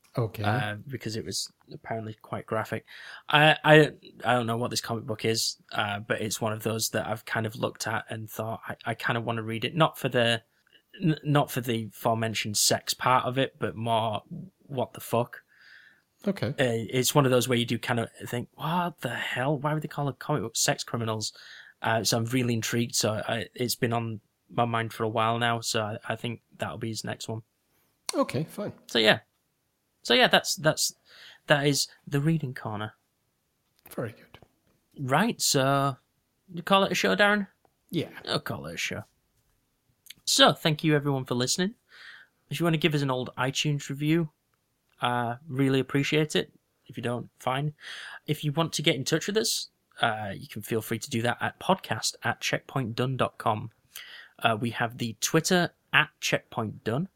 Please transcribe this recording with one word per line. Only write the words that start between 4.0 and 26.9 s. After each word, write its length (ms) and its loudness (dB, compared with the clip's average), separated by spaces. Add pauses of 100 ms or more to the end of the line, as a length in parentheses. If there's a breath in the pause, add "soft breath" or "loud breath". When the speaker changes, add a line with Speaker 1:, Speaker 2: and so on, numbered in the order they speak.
Speaker 2:
I 100 4
don't 120 2
know 100 0
what 140 -2
this 100 -2
comic 240 -4
book 200 -6
is, 320 0 (160)
uh, 260 -2
but 220 -2
it's 200 -4
one 120 0
of 100 -6
those 280 -2
that 180 -2
I've 160 -6
kind 220 -2
of 100 -8
looked 320 -4
at 200 -4
and 220 -10
thought, 380 -6
"I, 160 -8
I 100 -4
kinda 260 -2
wanna 220 -4
read 220 -4
it." 100 -4
Not 240 4
for 100 -2
the, 340 2 (600 soft breath)
n-, 220 4
not 260 2
for 100 -2
the 320 -2
aforementioned 640 0
sex 380 2
part 300 4
of 140 -2
it, 200 0
but 160 -4
more, 480 0 (460)
"What 240 -4
the 80 -16
fuck?" 400 -2 (840 loud breath)
Speaker 1:
Okay. 240 -2
Speaker 2:
Uh, 380 0
it's 240 0
one 120 6
of 80 6
those 160 4
where 100 2
you 80 2
do 100 -2
kinda 320 -2 (160)
think, 300 -6
"What 460 -4
the 160 -6
hell? 420 -2
Why 160 0
would 80 -2
they 60 -8
call 180 -4
a 60 -2
comic 300 -2
book 140 -6
Sex 280 0
Criminals?" 480 -4 (500 loud breath)
Uh, 220 2
so 140 2
I'm 80 0
really 280 0
intrigued. 400 -2
So 200 2
I, 380 -4
it's 220 -2
been 180 -2
on 280 -4 (280)
my 160 0
mind 280 -2
for 100 -6
a 60 0
while 320 2
now. 180 2
So 240 -2
I, 160 -4 (140)
I 20 2
think 280 -6 (140)
that'll 220 -6
be 120 -6